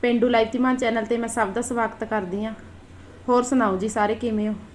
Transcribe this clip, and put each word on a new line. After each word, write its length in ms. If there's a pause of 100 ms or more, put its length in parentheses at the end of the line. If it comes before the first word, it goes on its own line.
ਪੇਂਡੂ 280
ਲਾਈਫ 240
ਧੀਮਾਨ 240
ਚੈਨਲ 280
'ਤੇ 120
ਮੈਂ 120
ਸਭ 240
ਦਾ 100
ਸਵਾਗਤ 420
ਕਰਦੀ 400
ਹਾਂ। 100 (760)
ਹੋਰ 140
ਸੁਣਾਓ 340
ਜੀ, 120
ਸਾਰੇ 260
ਕਿਵੇਂ 340
ਹੋ? 60 (200)